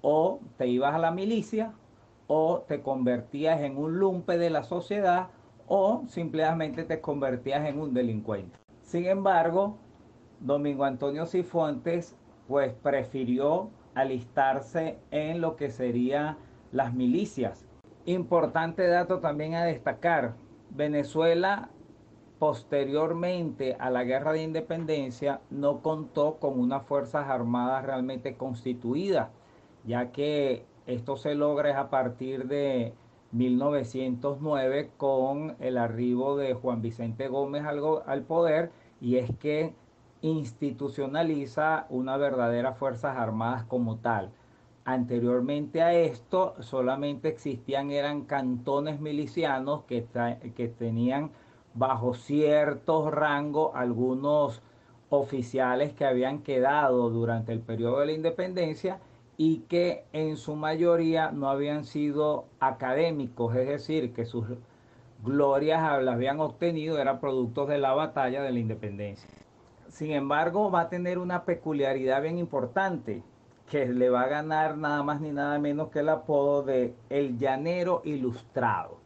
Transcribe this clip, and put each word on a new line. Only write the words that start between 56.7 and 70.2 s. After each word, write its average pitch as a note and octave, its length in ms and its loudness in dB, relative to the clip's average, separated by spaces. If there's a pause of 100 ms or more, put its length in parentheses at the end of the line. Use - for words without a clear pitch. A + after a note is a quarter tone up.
durante A2+ 420 0
el A#2 80 -2
periodo A#2 400 0
de C#3+ 60 4
la D#3 80 -2
independencia F3 880 -2 (340)
y D#3+ 260 4
que F3 520 0
en D#3 240 -2
su D3+ 180 -8
mayoría D#3+ 760 2
no C#3 180 -2
habían C#3+ 360 -2
sido D3 600 0 (140)
académicos, C3 960 0
es B2+ 120 2
decir, C#3+ 460 -2
que A2+ 120 -4
sus A#2 200 -6 (800)
glorias C#3+ 800 2
las B2+ 100 2
habían C3+ 260 0
obtenido, D#3 600 -2
eran C3+ 200 0
productos C3 480 -2
de D3 120 0
la C3+ 160 4
batalla C#3 480 0
de C3+ 80 -2
la B2 80 0
independencia. G#2 680 -6 (600)
Sin D#3 240 -8
embargo, D#3+ 580 2